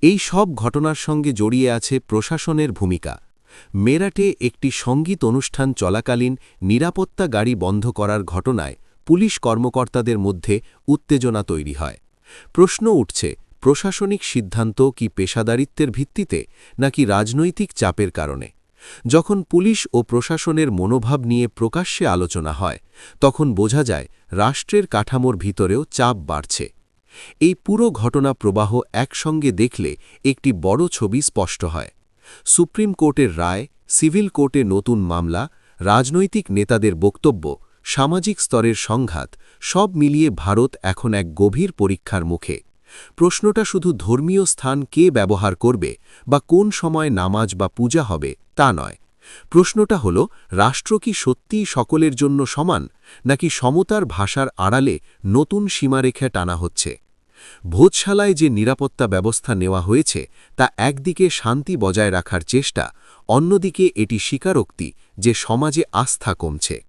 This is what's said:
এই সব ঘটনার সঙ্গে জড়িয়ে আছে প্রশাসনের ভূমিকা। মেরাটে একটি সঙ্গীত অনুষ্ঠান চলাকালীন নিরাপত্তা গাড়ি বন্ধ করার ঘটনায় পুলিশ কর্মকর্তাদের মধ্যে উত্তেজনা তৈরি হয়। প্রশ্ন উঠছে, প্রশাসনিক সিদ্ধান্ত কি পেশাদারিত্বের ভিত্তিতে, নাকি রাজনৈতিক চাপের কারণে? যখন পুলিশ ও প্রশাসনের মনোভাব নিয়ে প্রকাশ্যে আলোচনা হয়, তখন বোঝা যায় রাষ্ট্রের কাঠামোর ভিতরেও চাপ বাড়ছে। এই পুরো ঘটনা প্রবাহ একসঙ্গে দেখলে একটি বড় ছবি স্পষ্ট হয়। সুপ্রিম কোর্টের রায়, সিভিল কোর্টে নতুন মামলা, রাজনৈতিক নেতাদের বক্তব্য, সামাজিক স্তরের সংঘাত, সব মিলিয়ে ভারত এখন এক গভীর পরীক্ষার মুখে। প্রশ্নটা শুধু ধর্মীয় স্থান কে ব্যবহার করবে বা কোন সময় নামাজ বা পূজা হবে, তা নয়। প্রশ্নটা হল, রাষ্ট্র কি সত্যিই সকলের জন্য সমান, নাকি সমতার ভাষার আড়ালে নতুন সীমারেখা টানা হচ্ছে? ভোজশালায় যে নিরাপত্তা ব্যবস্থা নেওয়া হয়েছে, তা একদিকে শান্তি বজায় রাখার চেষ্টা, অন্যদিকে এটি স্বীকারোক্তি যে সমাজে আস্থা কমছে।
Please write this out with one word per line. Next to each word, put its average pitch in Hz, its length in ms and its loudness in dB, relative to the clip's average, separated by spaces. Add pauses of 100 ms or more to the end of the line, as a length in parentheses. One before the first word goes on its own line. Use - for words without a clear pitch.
এই 185 180 6
সব 202 340 0
ঘটনার 147 440 -2
সঙ্গে 151 340 -2
জড়িয়ে 120 380 2
আছে 117 300 -4
প্রশাসনের 151 720 -2
ভূমিকা। 87 420 -4 (600)
মেরাটে 160 520 2 (140)
একটি - 360 -4
সঙ্গীত 160 480 -2
অনুষ্ঠান 131 480 0
চলাকালীন 120 600 -2 (280)
নিরাপত্তা 160 640 0
গাড়ি 117 300 0
বন্ধ 95 340 -2
করার 104 340 -2
ঘটনায় 87 520 -4 (300)
পুলিশ 185 320 2
কর্মকর্তাদের 117 800 0
মধ্যে 98 360 -2 (340)
উত্তেজনা 127 540 0
তৈরি 76 320 -6
হয়। 69 240 -8 (540)
প্রশ্ন 185 400 2
উঠছে, 120 360 0 (320)
প্রশাসনিক 196 640 0
সিদ্ধান্ত 113 540 -4 (160)
কি 117 140 -4
পেশাদারিত্বের 117 840 -2
ভিত্তিতে, 123 500 -6 (380)
নাকি 135 280 0
রাজনৈতিক 117 680 0
চাপের 95 360 -2
কারণে? 69 380 -8 (560)
যখন 160 340 2 (100)
পুলিশ 190 320 2 (120)
ও 120 100 4
প্রশাসনের 156 680 0
মনোভাব 113 540 0
নিয়ে 120 240 2
প্রকাশ্যে 165 580 -4
আলোচনা 87 460 -2
হয়, 73 260 -6 (420)
তখন 143 340 4
বোঝা 107 280 2
যায় 80 240 -4 (260)
রাষ্ট্রের 131 540 0
কাঠামোর 123 500 0
ভিতরেও 101 540 -2
চাপ 123 260 0 (100)
বাড়ছে। 73 400 -6 (720)
এই 175 220 4
পুরো 214 280 2
ঘটনা 135 440 0
প্রবাহ 104 360 0 (240)
একসঙ্গে 151 580 -2
দেখলে 101 380 -2 (340)
একটি 139 260 0 (120)
বড় 101 260 2
ছবি 113 340 -2
স্পষ্ট - 420 -4
হয়। 78 260 -8 (560)
সুপ্রিম 202 480 2
কোর্টের 147 420 2
রায়, 90 280 -2 (260)
সিভিল 170 380 2
কোর্টে 143 360 2
নতুন 101 380 0
মামলা, 85 400 -2 (380)
রাজনৈতিক 131 680 0
নেতাদের 104 460 2
বক্তব্য, 98 480 0 (420)
সামাজিক 175 540 0
স্তরের 113 400 0
সংঘাত, 95 500 -4 (320)
সব 202 320 2
মিলিয়ে 147 420 2
ভারত 101 340 0 (120)
এখন 95 320 -4
এক 98 200 -2
গভীর 104 380 2
পরীক্ষার 95 520 -2
মুখে। 85 320 -6 (580)
প্রশ্নটা 202 500 2
শুধু 180 240 -2 (100)
ধর্মীয় 147 480 0
স্থান 131 320 -2 (120)
কে 160 200 4
ব্যবহার 101 460 0
করবে 107 340 0 (360)
বা 135 200 2
কোন 185 240 4
সময় 156 400 -2
নামাজ 104 440 0
বা 92 140 -2
পূজা 120 340 0
হবে, 80 280 -4 (240)
তা 143 180 4
নয়। 62 240 -6 (520)
প্রশ্নটা 202 480 4
হল, 98 220 0 (360)
রাষ্ট্র 107 440 0
কি 220 180 -2
সত্যিই 202 500 -2
সকলের 156 500 0
জন্য 139 300 2
সমান, 151 360 -2 (420)
নাকি 139 260 2
সমতার 180 560 0
ভাষার 101 500 -2
আড়ালে 107 400 2 (300)
নতুন 147 420 2
সীমারেখা 131 600 0
টানা 90 280 -4
হচ্ছে? 82 360 -6 (720)
ভোজশালায় 196 720 4
যে 151 160 2
নিরাপত্তা 127 560 0
ব্যবস্থা 101 480 -2
নেওয়া 92 260 0
হয়েছে, 104 400 0 (320)
তা 127 140 2 (120)
একদিকে 139 520 0
শান্তি 139 460 -2
বজায় 101 360 0
রাখার 90 340 -4
চেষ্টা, 123 380 -2 (440)
অন্যদিকে 180 560 2 (120)
এটি 107 220 -2
স্বীকারোক্তি 131 720 -2 (300)
যে 110 180 2
সমাজে 147 460 0 (100)
আস্থা 110 420 -2
কমছে। 73 420 -8 (120)